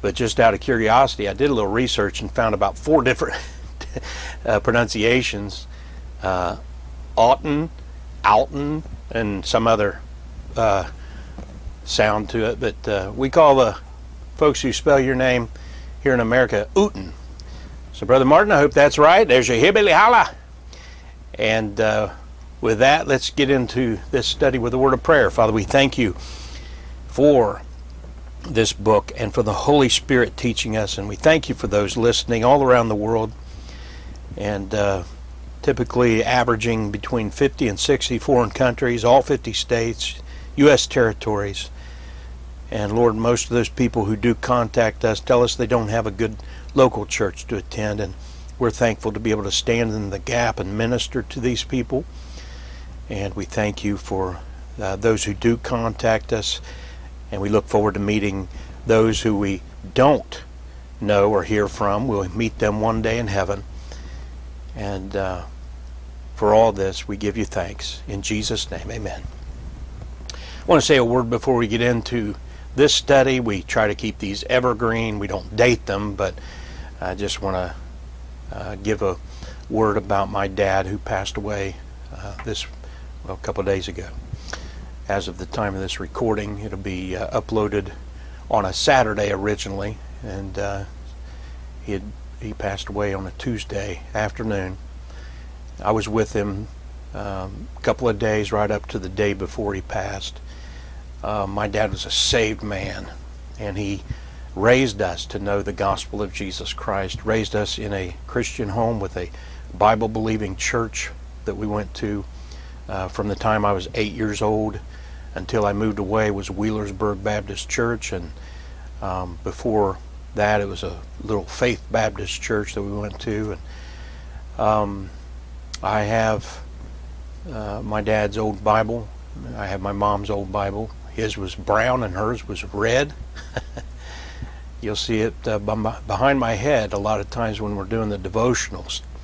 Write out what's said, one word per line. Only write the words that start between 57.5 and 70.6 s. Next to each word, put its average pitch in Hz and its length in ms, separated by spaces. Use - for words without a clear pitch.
forward 104 260
to 101 60
meeting 101 480
those 110 340
who 107 160
we 98 240
don't 131 480
know 104 300
or 98 140
hear 104 240
from. 104 400
We'll 98 220
meet 110 280
them 107 240
one 110 220
day 113 160
in 113 80
heaven. 98 380
And, 98 400
uh, 92 280
for 107 200
all 113 160
this, 95 360
we 101 100
give 104 200
you 104 80
thanks. - 600
In 101 160
Jesus' 107 480
name, 87 180
amen. 110 320
I - 340